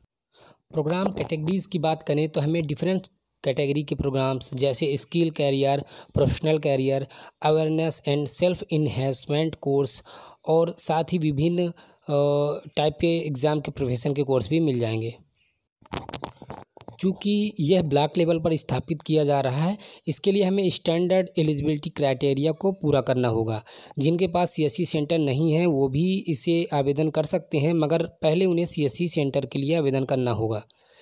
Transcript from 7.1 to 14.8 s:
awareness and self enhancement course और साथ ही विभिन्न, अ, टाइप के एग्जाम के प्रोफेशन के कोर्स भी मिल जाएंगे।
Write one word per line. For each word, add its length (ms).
awareness 600
and 340
self 220
enhancement 760
course 340
और 300
साथ 340
ही 60
विभिन्न, 500
अ, 40
टाइप 240
के 180
एग्जाम 420
के 100
प्रोफेशन 440
के 80
कोर्स 260
भी 120
मिल 180
जाएंगे। 360